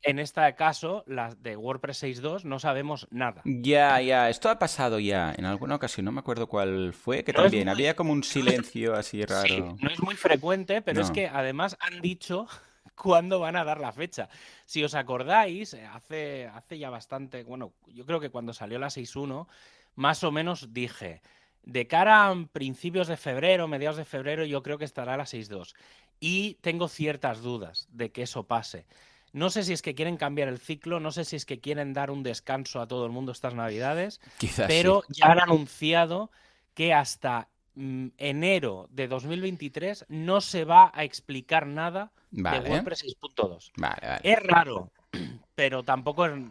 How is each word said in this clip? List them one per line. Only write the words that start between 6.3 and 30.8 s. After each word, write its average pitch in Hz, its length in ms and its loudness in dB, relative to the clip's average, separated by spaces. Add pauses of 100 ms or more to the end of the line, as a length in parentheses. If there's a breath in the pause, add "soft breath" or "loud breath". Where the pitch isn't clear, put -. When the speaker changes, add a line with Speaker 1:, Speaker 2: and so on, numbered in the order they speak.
Speaker 2:
cuál 95 480 0
fue, 135 300 -4
que 139 100 -2
Speaker 1:
No 151 60 6
es 180 40 10
Speaker 2:
también 139 220 4
Speaker 1:
muy, 98 80 2
Speaker 2:
había 143 200 2
como 160 200 0
un 139 100 2
silencio 120 720 0
así 107 240 -4
Speaker 1:
<laughs> - 0 -
sí, 104 80 -2
Speaker 2:
raro. 95 520 0
Speaker 1:
no 139 120 -2
es 170 120 -6
muy 196 120 -2
frecuente, 185 680 2
pero 160 220 0
es 190 60 0
Speaker 2:
No. 165 60 -2
Speaker 1:
que 185 140 0
además 139 520 -2
han 175 200 -6
dicho 180 460 -4 (260 loud breath)
<laughs> - 240 -20
cuándo 185 420 4
van 170 180 -4
a 170 80 -2
dar 151 140 -4
la 127 140 -6
fecha. 139 380 -8 (340 loud breath)
Si 156 180 -4
os 147 120 -2
acordáis, 165 800 0
eh, 110 100 -18
hace, 135 720 -10
hace 151 240 -16
ya 139 100 -10
bastante, 127 560 -12
bueno, 120 300 -12 (140)
yo 123 180 -20
creo 165 120 0
que 147 120 -8
cuando 117 240 -8
salió 113 240 -8
la 139 100 -6
seis 123 260 -10
uno, 139 320 -8 (480 soft breath)
más 147 300 2
o 151 80 0
menos 156 400 -4
dije, 110 480 -8 (420 soft breath)
"De 123 260 -4
cara 202 400 8
a 180 240 -2
principios 160 560 -4
de 165 80 -4
febrero, 165 500 2
mediados 151 300 -4
de 156 80 -8
febrero, 147 400 -4
yo 143 180 -4
creo 147 160 -6
que 151 60 -10
estará 131 320 -6
la 139 100 -6
seis 110 220 -10
dos". 95 260 -14 (460 soft breath)
Y 190 400 -2
tengo 170 280 -2
ciertas 139 540 -4
dudas 110 480 -8
de 117 220 -6
que 123 100 -8
eso 120 240 -8
pase. 113 400 -4 (460 soft breath)
No 170 180 -2
sé 202 140 -2
si 180 80 -2
es 160 100 -4
que 143 140 -6
quieren 160 200 -2
cambiar 143 320 -2
el 123 100 -4
ciclo, 165 420 -6